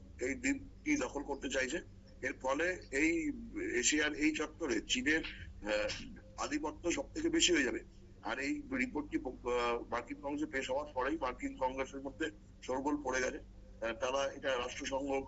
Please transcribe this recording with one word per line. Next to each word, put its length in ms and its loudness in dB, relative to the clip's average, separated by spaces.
এই 140 0
দ্বীপটি 640 0
দখল 260 0
করতে 260 -2
চাইছে। 320 0
এর 120 -2
ফলে 480 0
এই 400 4
এশিয়ার 340 6
এই 220 4
চত্বরে 460 0
চীনের, 440 2
আহ, 1160 -4
আধিপত্য 480 -2
সব 220 -2
থেকে 160 0
বেশি 240 6
হয়ে 100 6
যাবে। 340 0
আর 160 0
এই 220 0
রিপোর্টটি, 400 0
আহ, 720 2
মার্কিন 320 -4
কংগ্রেসে 240 -2
পেশ 260 -2
হওয়ার 220 -2
পরেই 240 0
মার্কিন 400 -2
কংগ্রেসের 440 -2
মধ্যে 300 -4
শোরগোল 400 2
পড়ে 180 2
গেছে। 160 0
আহ, 560 -6
তারা 380 2
এটা 260 0
রাষ্ট্রসংঘের 720 0